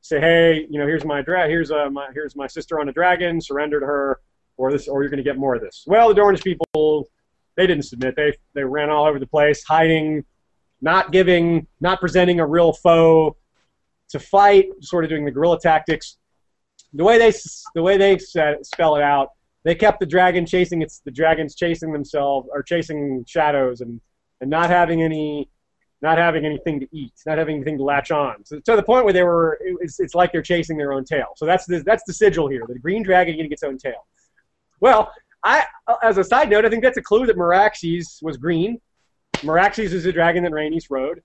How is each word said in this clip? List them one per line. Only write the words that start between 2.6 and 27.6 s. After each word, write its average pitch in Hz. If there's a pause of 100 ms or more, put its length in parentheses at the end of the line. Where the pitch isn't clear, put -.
on 143
a 135
dragon, 175
surrender 147
to 135
her, 139 (360)
or 131
this, 139
or 139
you're 143
gonna 139
get 135
more 135
of 113
this." -
Well, 226
the -
Dornish 202
people, 156 (480)
they 185
didn't 156
submit. 127
They, 147 (220)
they 139
ran 147
all 151
over 147
the 131
place, 147
hiding, 156 (560)
not 143
giving, 170 (140)
not 185
presenting 180
a 156
real 160
foe 160 (760)
to 143
fight, 196 (120)
sort 165
of 156
doing 151
the 143
guerrilla 160
tactics. 156 (760)
The 151
way 226
they 226
s-, - (100)
the 165
way 190
they 196
said, 151
spell 160
it 147
out, 143 (320)
they 165
kept 208
the 190
dragon 180
chasing 175
its, -
the 143
dragons 156
chasing 165
themselves, 139
or 143
chasing 147
shadows 135
and, 117 (400)
and 131
not 165
having 170
any, 151 (500)
not 160
having 160
anything 151
to 135
eat, 143 (140)
not 156
having 156
anything 147